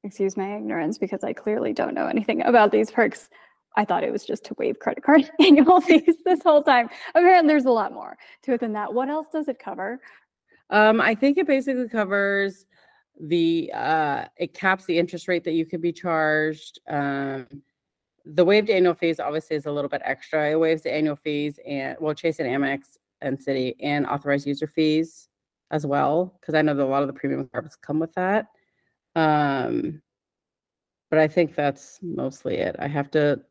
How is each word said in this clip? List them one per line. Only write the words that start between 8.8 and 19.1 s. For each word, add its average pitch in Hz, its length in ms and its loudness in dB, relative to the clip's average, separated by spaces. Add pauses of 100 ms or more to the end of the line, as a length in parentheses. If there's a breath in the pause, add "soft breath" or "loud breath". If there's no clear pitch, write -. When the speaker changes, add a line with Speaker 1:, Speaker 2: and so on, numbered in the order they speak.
Speaker 1:
What 262 160 -2
else 302 220 -6
does 302 160 -4
it 254 100 -6
cover? 208 440 -10 (680 soft breath)
Speaker 2:
Um, 214 300 6
I 220 160 2
think 277 220 2
it 339 100 0
basically 262 400 0
covers 196 760 -2 (540)
the, 165 540 -2
uh, 143 520 -2 (120)
it 170 160 -8
caps 190 320 -2
the 165 120 0
interest 175 300 -4
rate 175 160 -2
that 160 100 -6
you 165 120 -2
could 165 160 -10
be 170 100 -2
charged. 156 960 -2
Um, 139 580 -6 (800)
the 156 180 0
waived 208 260 4
annual 185 240 4
fees 165 260 -2